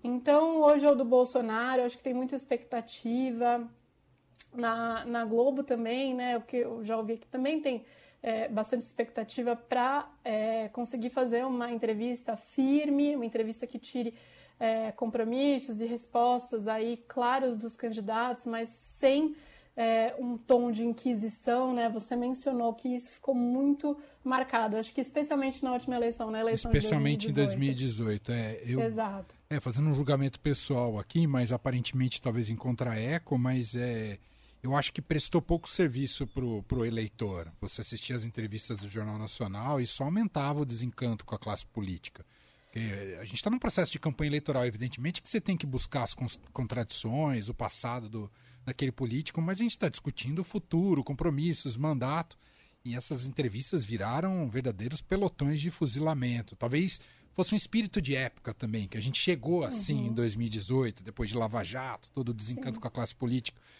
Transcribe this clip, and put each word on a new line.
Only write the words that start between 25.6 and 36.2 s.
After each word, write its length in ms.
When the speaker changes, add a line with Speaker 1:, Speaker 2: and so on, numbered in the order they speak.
Speaker 1:
na 100
última 220
eleição, 380
na 80
eleição 320
de 60
Speaker 2:
Especialmente 500
em 40
Speaker 1:
dois 220
mil 160
e 40
dezoito. 580
Speaker 2:
dois 80
mil 100
e 60
dezoito, 160
é, 20
eu 60
Speaker 1:
Exato. 520
Speaker 2:
é, 120
fazendo 280
um 60
julgamento 460
pessoal 580
aqui, 300
mas 240
aparentemente 680
talvez 300
em 60
contra-eco, 840
mas, 380
é, 420
eu 140
acho 180
que 80
prestou 400
pouco 300
serviço 560